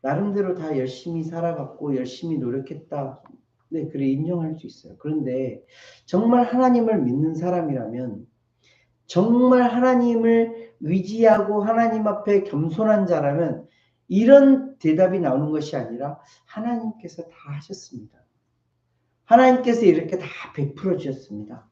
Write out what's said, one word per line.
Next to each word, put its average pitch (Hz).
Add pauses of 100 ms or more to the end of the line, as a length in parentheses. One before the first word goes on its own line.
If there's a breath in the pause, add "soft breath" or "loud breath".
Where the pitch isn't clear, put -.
나름대로 190
다 156
열심히 160
살아갔고 160
열심히 143
노력했다. 135 (460)
네, 156
그래 139
인정할 160
수 -
있어요. -
그런데 131 (440 soft breath)
정말 233
하나님을 240
믿는 147
사람이라면, 131 (800)
정말 247
하나님을 233
의지하고 208
하나님 220
앞에 202
겸손한 196
자라면 147 (400 soft breath)
이런 262
대답이 180
나오는 151
것이 147
아니라 127 (240 soft breath)
"하나님께서 220
다 -
하셨습니다. - (1080)
하나님께서 247
이렇게 160
다 - (280)
베풀어 165
주셨습니다. 117